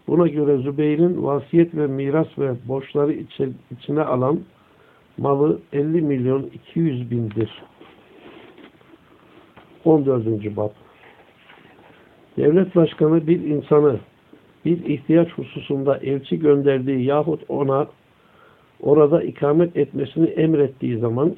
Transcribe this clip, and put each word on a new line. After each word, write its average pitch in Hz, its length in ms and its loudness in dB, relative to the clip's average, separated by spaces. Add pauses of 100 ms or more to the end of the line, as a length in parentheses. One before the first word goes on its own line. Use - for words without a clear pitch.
Buna 165 220 2
göre 147 280 0
Zübeyir'in 151 640 0
vasiyet 165 520 0
ve 151 120 -2
miras 139 520 -2
ve 135 160 -2 (140)
borçları 147 440 -2
içe-, 139 400 -6 (180)
içine 143 320 -4
alan 135 380 0 (800)
malı 139 420 0 (120)
elli 156 300 0
milyon 135 400 -2
iki - 380 -8
yüz 123 300 -2
bindir. 113 520 -4 (2250)
On 160 220 4
dördüncü 110 500 -2
bab. 104 140 -4 (1700)
Devlet 170 400 2
başkanı 156 500 2
bir 170 140 2
insanı 147 580 2 (640)
bir 170 200 0
ihtiyaç 156 440 2
hususunda 139 720 -4
elçi 139 400 -4
gönderdiği 139 640 2
yahut 147 440 0
ona 139 380 0 (920)
orada 147 420 4
ikamet 156 540 0
etmesini 143 500 -2
emrettiği 143 720 0
zaman 120 400 0